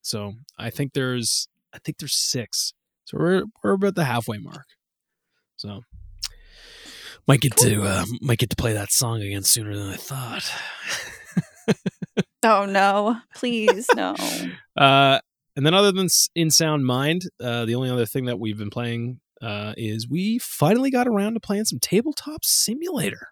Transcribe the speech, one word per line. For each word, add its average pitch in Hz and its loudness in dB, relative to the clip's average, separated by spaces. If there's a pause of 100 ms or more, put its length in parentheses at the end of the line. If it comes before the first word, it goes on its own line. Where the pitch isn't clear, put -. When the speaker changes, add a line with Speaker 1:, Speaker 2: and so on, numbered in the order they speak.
Speaker 1:
So 104 -8 (240)
I 117 -8
think 139 -6
there's, 127 -2 (260)
I - -20
think - -10
there's - -4
six. - -4 (320)
So - -10
we're, 180 2 (200)
we're 202 2
about 196 2
the 165 0
halfway 120 -2
mark. - -16 (920)
So 104 -12 (1400)
might 139 8
get - 0
Speaker 2:
Cool. 117 6
Speaker 1:
to, 104 0
uh, 95 0 (160)
might 120 2
get 113 0
to - -6
play 117 0
that 101 -4
song 117 0
again 101 -6
sooner 104 2
than 101 -8
I 92 -8
thought. - -8
<laughs> - -10 (1800)
Speaker 2:
Oh, 202 6
no. 202 2 (180)
Please, 240 0
no. 95 -4
Speaker 1:
<laughs> - -4 (500)
Uh, 139 6 (360)
and 135 0
then 160 6
other 202 6
than 185 0
s-, - 2
In 165 2
Sound 151 2
Mind, 139 0 (180)
uh, 120 -2
the 113 0
only 127 -2
other 120 2
thing 131 -4
that 120 -4
we've 107 -4
been 104 -6
playing, 120 -6 (220)
uh, 104 -8
is 113 -6
we 196 0
finally 240 0
got 254 0
around 214 0
to 220 -4
playing 214 -4
some - -4
Tabletop 294 -2
Simulator. 302 -2